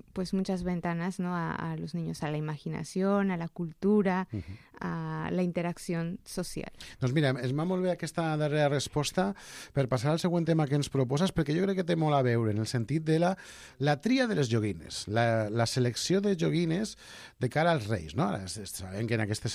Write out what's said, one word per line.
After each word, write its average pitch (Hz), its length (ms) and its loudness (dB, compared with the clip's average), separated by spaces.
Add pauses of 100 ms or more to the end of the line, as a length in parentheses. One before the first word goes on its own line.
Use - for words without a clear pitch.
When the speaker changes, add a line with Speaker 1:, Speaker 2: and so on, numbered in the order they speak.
(120)
Speaker 1:
pues, 185 220 -4
muchas 190 300 0
ventanas, 175 540 -2
¿no? 180 160 -2
a, 165 200 -2
a 160 240 -4
los 165 160 -8
niños, 165 280 -4
a 147 80 -2
la 151 60 -2
imaginación, 160 960 0
a 180 80 0
la 165 100 -4
cultura, 185 840 2
Speaker 2:
Ujú. 95 200 -6 (280)
Speaker 1:
a 160 520 -4
la 180 100 2
interacción 170 840 -2
social. - 460 -8 (300)
Speaker 2:
Doncs 123 140 2
mira, 147 160 4 (120)
es 127 100 0
m'ha 151 120 0
molt 185 180 0
bé 180 80 2
aquesta 160 460 -2
darrera 151 320 2
resposta 151 680 0 (380)
per 139 160 2
passar 131 240 2
al 165 80 0
següent 170 260 2
tema 160 220 4
que 143 80 2
ens 143 120 0
proposes, 135 460 2
perquè 151 220 2
jo 185 80 2
crec 196 160 0
que 175 80 -2
té 170 80 2
molt 156 180 4
a 139 80 6
veure 117 300 4
en 104 60 0
el 110 100 0
sentit 131 340 0
de 160 160 4
la, 170 140 4 (460)
la 147 220 2
tria 254 280 2
de 196 80 0
les 143 160 2
joguines, 101 560 -2
la, 113 420 2
la 117 160 2
selecció 127 540 0
de 202 180 2
joguines 165 580 0 (440)
de 123 80 0
cara 165 240 4
als 113 160 0
Reis, 82 260 -2
no? 143 140 0
Ara, 95 160 -4
s-, 95 260 -10
sabem 98 380 -6
que 117 100 0
en - 40 0
aquestes 107 320 -2